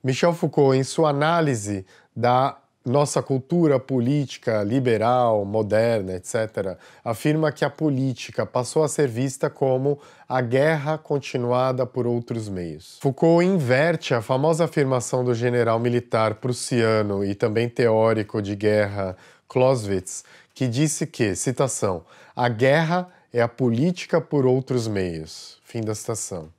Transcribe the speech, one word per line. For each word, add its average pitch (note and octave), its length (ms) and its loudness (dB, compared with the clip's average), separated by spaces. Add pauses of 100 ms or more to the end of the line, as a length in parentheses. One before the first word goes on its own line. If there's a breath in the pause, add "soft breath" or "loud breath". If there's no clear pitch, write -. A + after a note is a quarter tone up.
Michel D#3+ 300 2
Foucault, C#3+ 420 4
em C3+ 80 2
sua D#3 240 0
análise C#3 760 0 (280 soft breath)
da B2 440 2 (280)
nossa C#3 360 0
cultura C#3 580 2
política B2+ 840 -2
liberal, A#2 840 2
moderna, G#2+ 720 0
et F2+ 100 -12
cetera, G#2 520 -4 (240 loud breath)
afirma D3+ 480 0
que D3+ 140 -4
a C#3 60 -2
política C3 720 -2
passou B2+ 400 -2
a D3 40 -2
ser C#3+ 200 0
vista C3 400 -4
como C#3 500 0 (300 loud breath)
a B2+ 140 0
guerra D3 560 0
continuada B2+ 880 -2
por A#2+ 200 -4
outros A#2 400 -4
meios. F2 540 -10
Foucault E3 420 4
inverte D#3+ 680 0
a A#2+ 80 0
famosa D3+ 460 0
afirmação C3 580 0
do B2 80 2
general A#2 480 2
militar A#2 540 0
prussiano A2 880 0
e G2+ 100 -2
também A2+ 360 0
teórico A2 720 2
de G2+ 120 -4
guerra G2+ 640 0 (320 loud breath)
Clausewitz, A#2 720 0 (300 loud breath)
que C3 160 -4
disse D3 380 0
que, G#2 280 -2
citação, A2 680 -2 (320 loud breath)
"a A#2+ 140 2
guerra D#3 580 2 (240 soft breath)
é A#2+ 80 0
a A#2 80 2
política C#3 720 0
por D3 240 -2
outros B2+ 420 0
meios." F2+ 800 -6
Fim - 160 -10
da G#2+ 140 -4
citação. F#2+ 640 -8